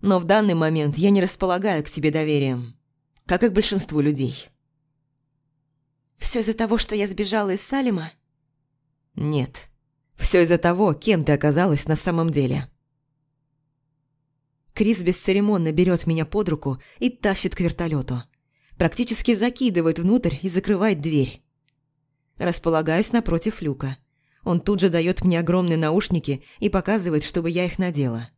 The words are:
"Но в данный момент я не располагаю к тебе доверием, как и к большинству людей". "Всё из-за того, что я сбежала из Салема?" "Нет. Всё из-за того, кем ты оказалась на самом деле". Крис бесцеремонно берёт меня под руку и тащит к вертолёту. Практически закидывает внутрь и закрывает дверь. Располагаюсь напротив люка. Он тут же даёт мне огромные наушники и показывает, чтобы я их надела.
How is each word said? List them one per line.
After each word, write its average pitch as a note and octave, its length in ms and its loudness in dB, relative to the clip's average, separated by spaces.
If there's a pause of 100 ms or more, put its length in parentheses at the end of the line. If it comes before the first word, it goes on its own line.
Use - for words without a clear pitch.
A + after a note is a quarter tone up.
"Но G3 180 4
в E3+ 60 -8
данный G3+ 280 4
момент D#3 440 0
я F#3 120 4
не G3+ 120 6
располагаю F#3 640 -2
к D3+ 60 -10
тебе D3+ 220 -2
доверием, C#3 640 -2 (480)
как F3 180 0
и A#3 60 4
к F#3 40 -8
большинству F#3+ 460 0
людей". C3+ 500 -2 (1700)
"Всё - 220 -4
из-за A3 140 -2
того, A3+ 240 0
что - 180 -2
я G#3 120 0
сбежала G3 440 -2
из G3+ 100 -2
Салема?" A3 500 -2 (1040)
"Нет. - 540 -4 (460)
Всё - 260 4
из-за E3+ 160 4
того, F3 360 2
кем E3 320 0
ты D3+ 80 4
оказалась D3 540 2
на D#3 80 0
самом E3 340 0
деле". C#3 400 -2 (2000)
Крис G#3 300 2
бесцеремонно F#3 680 0
берёт F3 360 2
меня D#3+ 180 0
под F#3+ 240 -2
руку C#3 320 -4 (180)
и A#3+ 100 0
тащит F#3+ 460 -2
к - 40 -12
вертолёту. D3+ 640 -2 (540)
Практически A3+ 580 0
закидывает F#3+ 640 0
внутрь F#3 420 2
и F#3 80 -4
закрывает F#3+ 500 0
дверь. C#3+ 440 -2 (920)
Располагаюсь E3 760 0
напротив A3 500 -2
люка. C3+ 360 -6 (460)
Он F3 160 0
тут G3+ 200 0
же F#3 100 4
даёт E3+ 340 0
мне F3 160 2
огромные E3+ 380 0
наушники D#3+ 680 -2 (160)
и G#3+ 100 -2
показывает, F3+ 540 -2
чтобы E3+ 280 -4
я F3 140 -2
их F3 120 -6
надела. C3+ 600 -4